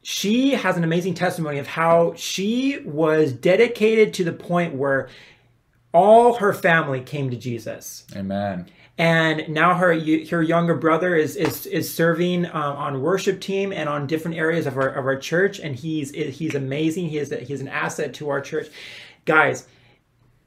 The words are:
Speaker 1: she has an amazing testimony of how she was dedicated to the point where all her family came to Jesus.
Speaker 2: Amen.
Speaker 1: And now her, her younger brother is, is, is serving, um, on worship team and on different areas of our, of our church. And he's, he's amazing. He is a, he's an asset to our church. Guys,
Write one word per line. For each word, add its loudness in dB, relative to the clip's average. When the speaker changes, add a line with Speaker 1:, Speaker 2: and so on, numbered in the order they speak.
Speaker 1:
she 0
has 0
an 0
amazing 0
testimony -2
of -10
how 4
she -2
was 2
dedicated 4
to -2
the -2
point -2
where -2
all 8
her 2
family 2
came -4
to -4
Jesus. -10
Speaker 2:
Amen. -4
Speaker 1:
And 2
now 4
her, 4
her 0
younger 2
brother 2
is, 0
is, -2
is -4
serving, 0
um, -12
on -4
worship -2
team -4
and -6
on -4
different -4
areas 0
of -6
our, 0
of -4
our 0
church. -2
And -8
he's, -6
he's -6
amazing. -2
He -4
is -6
a, -6
he's -8
an -10
asset -6
to -8
our -2
church. -8
Guys, 4